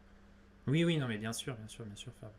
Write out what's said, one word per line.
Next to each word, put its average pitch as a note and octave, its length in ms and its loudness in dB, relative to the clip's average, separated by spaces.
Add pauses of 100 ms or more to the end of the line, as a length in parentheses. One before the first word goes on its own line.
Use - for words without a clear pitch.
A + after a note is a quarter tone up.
(680)
Oui, D#3 180 6
oui, E3+ 140 4
non, C3 100 2
mais A2 80 0
bien A2+ 160 -2
sûr, C3 220 -4
bien G#2+ 140 -10
sûr, - 180 -10
bien G2+ 100 -10
sûr, - 240 -12
Fab. A2 180 -12